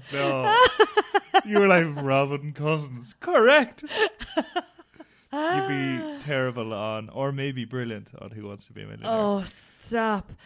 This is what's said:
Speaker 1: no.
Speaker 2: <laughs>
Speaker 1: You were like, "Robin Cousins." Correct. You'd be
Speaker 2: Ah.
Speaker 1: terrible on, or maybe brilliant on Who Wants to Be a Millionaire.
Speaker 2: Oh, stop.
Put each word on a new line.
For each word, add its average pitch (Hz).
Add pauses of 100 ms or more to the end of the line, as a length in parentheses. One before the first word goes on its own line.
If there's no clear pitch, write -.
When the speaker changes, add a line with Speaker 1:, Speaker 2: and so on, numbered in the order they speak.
(120)
Speaker 1:
no. 139 (480)
Speaker 2:
<laughs> -
Speaker 1:
You 208
were 202
like, 180 (180)
"Robin 139
Cousins." 147
Correct. 269
You'd -
be 269
Speaker 2:
Ah. 311
Speaker 1:
terrible 127
on, 110
or 135
maybe 135
brilliant 117
on 98
Who 107
Wants 101
to -
Be 107
a 104
Millionaire. 110
Speaker 2:
Oh, 208
stop. - (160)